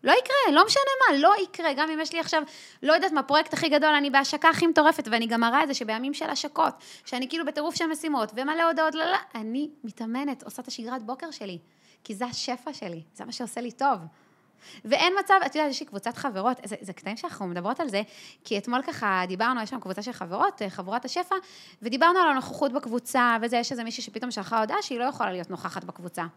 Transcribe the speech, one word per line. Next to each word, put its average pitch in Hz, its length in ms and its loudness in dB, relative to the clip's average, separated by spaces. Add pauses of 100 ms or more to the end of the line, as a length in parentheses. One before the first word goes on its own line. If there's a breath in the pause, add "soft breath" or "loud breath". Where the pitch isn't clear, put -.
לא 262 80 8
יקרה, 508 420 4
לא 349 120 8
משנה 554 160 2 (280)
מה, 277 80 4
לא 311 140 8 (100)
יקרה. 330 320 -2
גם 302 160 0
אם 311 100 -4
יש 311 120 -6
לי 330 80 -2
עכשיו, 320 220 0 (400 loud breath)
לא 285 100 4
יודעת 339 200 4
מה, 285 100 2
פרויקט 311 300 2
הכי 330 160 0
גדול, 302 260 6
אני 285 160 2
בהשקה 277 380 4
הכי 330 180 4
מטורפת, 311 440 6
ואני 233 160 0
גם 233 140 0
מראה 233 220 4
את 311 60 0
זה 277 60 -2
שבימים 240 400 -4
של - 160 -6
השקות, 294 440 0 (300 loud breath)
שאני 254 240 -6
כאילו 330 180 -4
בטירוף 302 280 -4
של 339 120 -2
משימות, 302 500 -2
ומלא 302 320 -2
הודעות, 311 260 2
לא, 320 100 -2
לא, 359 120 0 (180)
אני 233 340 -6 (160)
מתאמנת, 233 580 -6
עושה - 200 -14
את 247 60 -14
השגרת 247 340 -8
בוקר 262 280 -10
שלי, 196 280 -12 (460 soft breath)
כי 220 100 -8
זה 202 120 -4
השפע 247 460 -8
שלי, 170 300 -10 (120)
זה 202 100 -12
מה 240 80 -12
שעושה 240 280 -8
לי 240 120 -8
טוב. 262 260 2 (840 loud breath)
ואין 311 360 2
מצב, 392 140 4 (120)
את 269 80 -4
יודעת, 302 160 0
יש 262 100 -6
לי 302 60 -10
קבוצת 220 300 -8
חברות, 233 480 -2
זה, 214 160 -8
זה 185 120 -14
קטעים 202 240 -10
שאנחנו 220 300 -8
מדברות 175 340 -4
על 320 80 -2
זה, 196 140 0 (420 loud breath)
כי 208 140 -2
אתמול 247 240 -2
ככה 202 460 0
דיברנו, 226 340 0
יש 214 80 -8
שם 233 100 -8
קבוצה 190 220 -8
של 240 100 -8
חברות, 220 500 -2
אה, 196 80 -6
חבורת 196 340 -6
השפע, 349 300 -4 (480 loud breath)
ודיברנו 277 360 4
על 349 100 6
הנוכחות 269 440 0
בקבוצה, 240 680 0
וזה, 233 140 0
יש 240 160 0
איזה 233 120 -6
מישהי 226 180 -8
שפתאום 240 280 -10
שלחה 220 300 -2
הודעה 220 220 0
שהיא 254 160 -6
לא 240 60 -2
יכולה 226 280 -2
להיות 180 180 -8
נוכחת 175 340 -8
בקבוצה. 175 400 -10 (120)